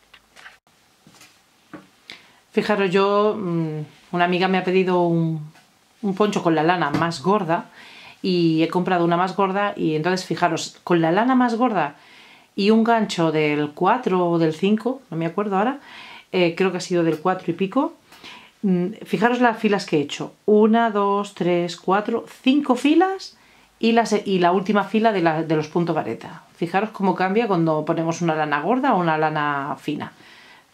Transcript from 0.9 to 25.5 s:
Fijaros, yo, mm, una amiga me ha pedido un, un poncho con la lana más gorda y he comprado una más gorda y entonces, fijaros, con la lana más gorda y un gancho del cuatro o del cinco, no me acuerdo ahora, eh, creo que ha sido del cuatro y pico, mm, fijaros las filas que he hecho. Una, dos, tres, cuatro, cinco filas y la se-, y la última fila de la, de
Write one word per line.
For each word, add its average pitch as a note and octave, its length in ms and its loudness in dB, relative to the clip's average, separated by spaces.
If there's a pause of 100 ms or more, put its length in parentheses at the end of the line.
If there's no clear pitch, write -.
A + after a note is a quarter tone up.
Fijaros, G3+ 400 0
yo, G3+ 480 2
mm, E3 420 -4 (300)
una F3 140 0
amiga F3+ 240 2
me F#3+ 100 2
ha F3+ 60 -4
pedido F#3 380 2
un, E3 500 -2 (500)
un G3 140 -2
poncho G#3 260 0
con E3 140 2
la D3+ 80 2
lana E3 260 0
más E3 320 -2
gorda F#3+ 480 0 (520)
y E3+ 400 2
he E3 60 2
comprado F3+ 360 0
una E3+ 120 2
más F3+ 200 -2
gorda G3+ 400 0
y D#3+ 180 -2
entonces, F3+ 320 -2
fijaros, E3 560 -6
con F3 180 0
la E3 120 0
lana A#3+ 240 0
más B3 180 0
gorda G#3 400 -2 (640)
y G3+ 140 2
un A3 140 4
gancho G#3 480 0
del D3+ 380 0
cuatro F#3 600 0
o E3+ 80 2
del D#3+ 140 2
cinco, G#3+ 480 -2 (100)
no E3 60 -8
me E3 100 -4
acuerdo G3 320 -4
ahora, C4 220 -2 (520)
eh, F3 240 2
creo F#3+ 160 2
que F#3 60 -4
ha - 20 -10
sido F3 220 0
del D#3+ 180 0
cuatro F#3 300 -2
y E3+ 40 -2
pico, C4 400 -2 (680)
mm, F3+ 260 2 (160)
fijaros A#3+ 360 0
las A#3 180 2
filas G3+ 280 -2
que - 120 0
he - 20 0
hecho. - 340 -8 (100)
Una, A3 460 4
dos, G3+ 440 -2
tres, F3 420 -2
cuatro, G#3+ 520 -2
cinco C4 480 2
filas F4 600 2 (440)
y A3+ 100 2
la A3+ 160 4
se-, G#3 180 0
y G3 140 0
la F3 140 4
última G3 320 2
fila G#3+ 260 0
de G3 120 0
la, D#3+ 200 0
de D#3 140 0